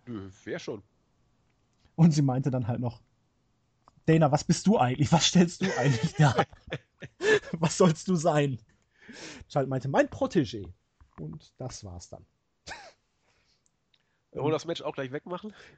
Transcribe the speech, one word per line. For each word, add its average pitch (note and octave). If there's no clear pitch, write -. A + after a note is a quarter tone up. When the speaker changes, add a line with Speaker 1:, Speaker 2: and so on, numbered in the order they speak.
Speaker 1:
Nö, G2
wer D3+
schon. A2
Speaker 2:
Und E3
sie D3
meinte B2+
dann B2
halt A#2+
noch, B2
„Dana, D#3+
was D3
bist -
du G#3+
eigentlich? B2+
Was D#3
stellst F3
du F#3+
eigentlich C#3+
da? C#3+
<laughs> G4+
Was E3
sollst E3+
du F#3
sein?“ D3+
Charlotte C3+
meinte, C3+
„Mein A#3+
Protégé.“ A#2
Und D#3
das -
war's F2+
dann. -
Speaker 1:
Wollen C3
wir D#3
das D#3
Match E3
auch D3
gleich C3+
wegmachen? F3